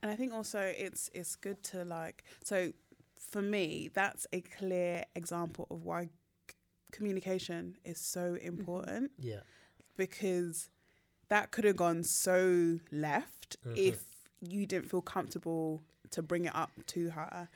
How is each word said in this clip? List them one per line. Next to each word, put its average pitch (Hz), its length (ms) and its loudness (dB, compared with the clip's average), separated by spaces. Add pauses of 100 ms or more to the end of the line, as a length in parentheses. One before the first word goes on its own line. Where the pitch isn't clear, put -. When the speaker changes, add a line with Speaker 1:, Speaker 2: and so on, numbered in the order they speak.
Speaker 1:
And 214 80 -2
I 214 60 -2
think 247 180 -2
also 220 260 -4
it's, - 540 -4
it's - 220 -6
good 196 300 -8
to, 185 180 -6
like, 165 400 -8 (200)
so 185 280 2 (460)
for - 240 -4
me, 170 520 0
that's - 380 0
a 180 100 -2
clear 180 600 -2 (120)
example 170 540 -6
of 170 140 -8
why 170 200 -2 (460)
c-, - 60 -20 (360)
communication 185 920 -2
is 170 160 -8
so 175 340 -2
Speaker 2:
Mm-hmm. - 140 -6
Speaker 1:
important. 180 720 -4
Speaker 2:
Yeah. 113 220 -6 (560)
Speaker 1:
Because 180 720 -2 (580)
that 208 240 4
could 220 140 0
have 202 100 8
gone 170 280 4
so 180 760 6 (120)
left 151 720 0
Speaker 2:
Mm-hmm. 120 100 -4
Speaker 1:
if 123 300 4 (360)
you 196 240 -2
didn't 190 240 -2
feel 180 120 2
comfortable 165 840 -2 (280)
to 165 100 -2
bring 175 240 0
it - 100 -2
up 160 160 -2 (160)
to 170 220 -2
her 165 460 -8